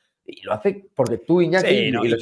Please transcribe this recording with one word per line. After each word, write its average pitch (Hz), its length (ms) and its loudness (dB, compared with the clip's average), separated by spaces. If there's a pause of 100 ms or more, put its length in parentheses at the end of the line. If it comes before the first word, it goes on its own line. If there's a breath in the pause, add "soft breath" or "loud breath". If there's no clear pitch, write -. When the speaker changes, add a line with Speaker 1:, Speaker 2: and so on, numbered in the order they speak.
(260)
Speaker 1:
y - 180 -20
lo 104 100 -6
hace 190 420 -4
porque - 220 0
tú, 175 240 2
Iñaki, 180 260 2
Speaker 2:
Sí, 120 240 2
no, 117 140 0
Speaker 1:
y - 20 0
Speaker 2:
y 113 40 0
Speaker 1:
lo 117 40 2
Speaker 2:
que 117 60 -2